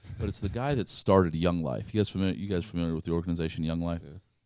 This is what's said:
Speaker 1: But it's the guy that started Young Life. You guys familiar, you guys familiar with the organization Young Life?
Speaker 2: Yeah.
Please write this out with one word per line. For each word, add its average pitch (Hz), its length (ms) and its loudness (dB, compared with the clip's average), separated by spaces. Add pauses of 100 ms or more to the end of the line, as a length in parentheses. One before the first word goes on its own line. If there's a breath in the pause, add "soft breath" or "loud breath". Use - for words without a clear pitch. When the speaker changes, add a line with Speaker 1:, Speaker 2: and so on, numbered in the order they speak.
(180 loud breath)
Speaker 1:
But 107 120 -4
it's 95 100 -8
the 98 100 -4
guy 131 260 -2
that 110 140 -2
started 92 460 6
Young 87 260 2
Life. 64 320 -6
You 107 60 2
guys 101 80 4
familiar, 95 260 0
you 98 140 -6
guys 90 160 -2
familiar 85 320 -2
with 78 80 -6
the 85 80 -4
organization 85 540 -2
Young 82 160 -2
Life? 85 220 -4
Speaker 2:
Yeah. 76 160 -16 (260)